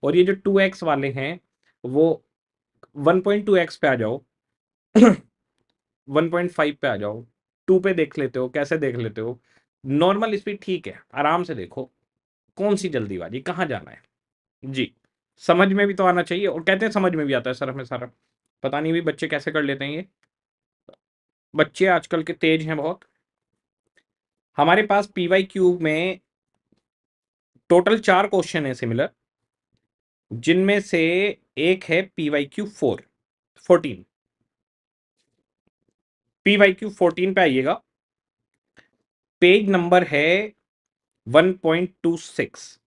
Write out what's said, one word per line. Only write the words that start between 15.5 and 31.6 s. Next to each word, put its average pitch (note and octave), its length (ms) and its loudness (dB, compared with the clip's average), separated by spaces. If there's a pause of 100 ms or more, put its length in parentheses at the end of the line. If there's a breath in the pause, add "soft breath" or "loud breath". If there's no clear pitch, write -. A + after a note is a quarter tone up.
में G3+ 180 2
भी G3 60 -4
तो F#3+ 120 0
आना F3+ 180 2
चाहिए। F3+ 240 -4
और E3 160 -4
कहते G3 220 0
हैं G#3+ 60 -2
समझ F#3 240 0
में D3+ 120 -2
भी C3+ 60 -2
आता B2 160 -4
है B2+ 40 -6
सर C3 160 -6
हमें C3 160 -10
सारा, B2 240 -10 (540)
पता C#3 160 -2
नहीं D#3+ 140 -2
भी E3+ 80 0
बच्चे D#3+ 260 -4
कैसे D3+ 240 -4
कर D3+ 120 0
लेते C#3 220 -4
हैं C#3+ 60 -8
ये, E3+ 140 -8 (1500)
बच्चे D#3 360 0
आजकल E3 340 -2
के D#3+ 120 -8
तेज D#3+ 280 0
हैं D#3 140 -6
बहुत। D#3 220 -6 (1600)
हमारे F3 280 4
पास G#3 300 0
पीवाईक्यू F#3 680 0
में D#3+ 380 -2 (1500)
टोटल F#3 300 4
चार G3 280 2
क्वेश्चन F3 380 -2
हैं C3 100 -4
सिमिलर, A#2+ 340 -4 (1200)
जिनमें F3+ 500 0
से F3 180 -4 (600)
एक F3+ 240 0